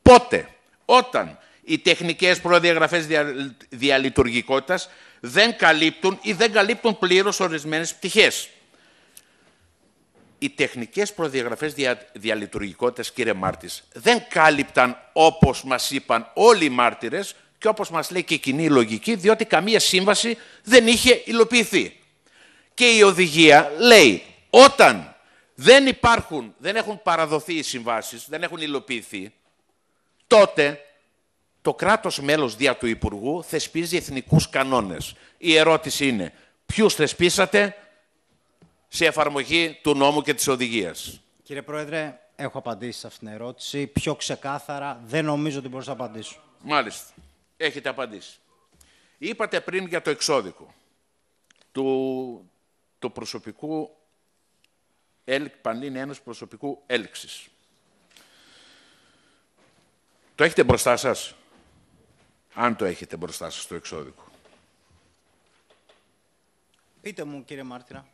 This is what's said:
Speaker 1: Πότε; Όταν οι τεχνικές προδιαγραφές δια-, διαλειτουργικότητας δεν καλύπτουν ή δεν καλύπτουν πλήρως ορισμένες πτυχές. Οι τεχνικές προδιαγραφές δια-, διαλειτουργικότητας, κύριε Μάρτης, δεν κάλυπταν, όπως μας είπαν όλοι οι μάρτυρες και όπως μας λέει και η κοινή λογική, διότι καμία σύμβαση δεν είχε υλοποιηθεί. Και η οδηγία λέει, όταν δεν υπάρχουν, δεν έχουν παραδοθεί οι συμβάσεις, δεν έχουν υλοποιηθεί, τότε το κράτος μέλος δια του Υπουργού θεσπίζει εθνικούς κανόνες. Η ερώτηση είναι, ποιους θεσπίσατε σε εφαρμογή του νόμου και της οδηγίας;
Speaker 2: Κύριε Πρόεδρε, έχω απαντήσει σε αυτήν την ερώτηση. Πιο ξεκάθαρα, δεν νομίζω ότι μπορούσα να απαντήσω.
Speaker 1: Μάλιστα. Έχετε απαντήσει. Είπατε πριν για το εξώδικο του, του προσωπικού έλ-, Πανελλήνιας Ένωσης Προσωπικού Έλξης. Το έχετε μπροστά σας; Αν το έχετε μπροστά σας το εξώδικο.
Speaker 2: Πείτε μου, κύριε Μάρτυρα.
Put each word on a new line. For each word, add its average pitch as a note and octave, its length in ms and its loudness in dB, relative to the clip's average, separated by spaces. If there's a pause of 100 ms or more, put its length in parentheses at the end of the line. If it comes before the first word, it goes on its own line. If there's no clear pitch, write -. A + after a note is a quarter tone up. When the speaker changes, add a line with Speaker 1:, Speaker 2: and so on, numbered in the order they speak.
Speaker 1:
Πότε; A#3 460 6 (380)
Όταν C3 520 0 (260)
οι D#3 140 -4
τεχνικές F3 640 0
προδιαγραφές E3+ 680 2
δια-, C#3+ 480 -4 (140)
διαλειτουργικότητας C3+ 1200 0 (300)
δεν F#3+ 380 0
καλύπτουν D#3+ 640 2
ή G#3 120 -4
δεν G#3+ 180 0
καλύπτουν G#3+ 480 0
πλήρως F#3+ 400 0
ορισμένες D#3+ 560 -6
πτυχές. F#3 540 0 (1900)
Οι C#3 100 -6
τεχνικές C#3 640 -6
προδιαγραφές C3+ 600 -6
δια-, B2+ 400 -4
διαλειτουργικότητας, G#2+ 1000 -6
κύριε A2 220 -4
Μάρτης, F#2 500 -8 (100)
δεν A3 360 0
κάλυπταν, C#3+ 680 2 (160)
όπως D#3 500 4
μας C3 280 -4
είπαν A#2 420 -4
όλοι G3 320 6
οι C#3 40 2
μάρτυρες B2 680 -2 (220)
και - 100 -4
όπως G#3 220 -2
μας E3 220 -6
λέει F3+ 120 -4
και - 100 -2
η D3 40 0
κοινή D3 320 -2
λογική, A#2+ 460 2
διότι G#3+ 300 0
καμία F#3+ 340 2
σύμβαση G3+ 580 0 (260)
δεν A3+ 240 6
είχε A#3+ 380 4
υλοποιηθεί. A3 720 0 (760)
Και B3 120 0
η A3+ 160 6
οδηγία D#3+ 800 6
λέει, G3 440 8 (260)
όταν G3+ 680 8 (400)
δεν B3+ 320 6
υπάρχουν, F3 720 -2
δεν F3 180 -8
έχουν G#3 260 -6
παραδοθεί D#3+ 520 -2
οι D#3 80 -4
συμβάσεις, A#2 680 -8
δεν D#3 160 -10
έχουν E3+ 140 -10
υλοποιηθεί, A#2+ 760 -10 (960)
τότε D#3 520 4 (840)
το D3+ 120 -4
κράτος F#3+ 460 -2
μέλος C#3+ 360 -2
δια B2+ 220 0
του - 100 -8
Υπουργού A2+ 560 -6
θεσπίζει E3 540 -6
εθνικούς D3+ 520 -2
κανόνες. B2 640 -4 (240)
Η D#3+ 200 2
ερώτηση D#3 500 0
είναι, G2 260 -6 (320)
ποιους G#3 300 0
θεσπίσατε F#3 800 0 (1120)
σε - 180 -4
εφαρμογή D3 800 -2
του D3 120 2
νόμου C#3+ 260 2
και C#3+ 120 -4
της - 140 -4
οδηγίας; A#2 760 -6 (220)
Speaker 2:
Κύριε C#3+ 180 -16
Πρόεδρε, D3+ 580 -12 (160)
έχω C3+ 220 -12
απαντήσει A#2 420 -12
σε A#2 80 -18
αυτήν G#2+ 200 -20
την G#2+ 80 -18
ερώτηση. B2+ 520 -12
Πιο D3 280 -6
ξεκάθαρα, C#3 880 -12
δεν D3+ 200 -4
νομίζω D3 340 -6
ότι C3 80 -16
μπορούσα B2+ 280 -14
να B2 80 -12
απαντήσω. A2 320 -16 (280)
Speaker 1:
Μάλιστα. C3+ 500 -6 (440)
Έχετε C#3+ 320 -8
απαντήσει. A#2 480 -14 (800)
Είπατε G3+ 440 -8
πριν F#3 260 -10
για E3 140 -8
το D#3 80 -6
εξώδικο C3+ 640 -6 (960)
του, C3 800 -6 (500)
του A#2+ 120 -10
προσωπικού B2 800 -14 (1400)
έλ-, C3+ 240 -6 (120)
Πανελλήνιας C3 420 -10
Ένωσης C#3 200 -16
Προσωπικού A#2+ 600 -16
Έλξης. - 600 -10 (3000)
Το D3 80 0
έχετε E3 200 0
μπροστά B2 340 0
σας; - 380 -6 (1160)
Αν A#2 220 -2
το G#2 100 -6
έχετε F2 320 -10
μπροστά E2 320 -14
σας - 180 -16
το F2+ 80 -16
εξώδικο. D#2 480 -18 (2750)
Speaker 2:
Πείτε F#3+ 220 -14
μου, C#3+ 200 -16
κύριε C3+ 200 -18
Μάρτυρα. B2+ 500 -20